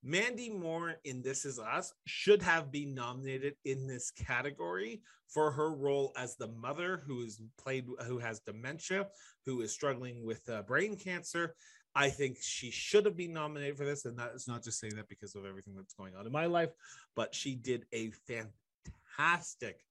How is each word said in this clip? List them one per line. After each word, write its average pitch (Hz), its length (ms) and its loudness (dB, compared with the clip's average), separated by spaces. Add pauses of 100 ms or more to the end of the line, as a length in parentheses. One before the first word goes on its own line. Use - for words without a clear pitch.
Mandy 220 460 2
Moore 165 540 -2
in 127 180 -6
This 131 220 -2
Is 127 160 -6
Us 127 340 -2 (120)
should 196 360 8
have 165 300 4
been 143 220 -2
nominated 135 640 -4 (100)
in 135 220 0
this 127 240 -4
category 170 920 -2 (260)
for 151 240 4
her 151 220 2
role 139 420 2
as 127 200 -4
the 117 120 -6
mother 143 580 -2
who 127 180 -2
is 110 180 -10 (160)
played, 135 280 -2 (200)
who 123 140 -2
has 113 200 -4
dementia, 151 680 -4 (380)
who 127 160 -2
is 110 100 -2
struggling 123 520 -2
with, 113 260 -4
uh, 110 120 -2
brain 151 340 2
cancer. 175 600 -2 (400)
I 143 140 8
think 135 320 0
she - 280 -4
should 202 360 6
have 185 120 4
been 170 160 -2
nominated 151 420 -2
for 143 100 -2
this, 143 200 0
and 120 140 -6
that 120 160 -4
is 123 120 -10
not 117 160 -4
just 117 160 -4
saying 107 180 -6
that 110 120 -10
because 98 260 -12
of 98 100 -8
everything 98 300 -10
that's 98 200 -16
going 95 200 -12
on 101 120 -8
in 117 40 -6
my 151 140 2
life, 170 240 4 (460)
but 113 180 0
she 135 220 -2
did 120 360 -2
a 113 200 -2 (160)
fantastic - 1600 -2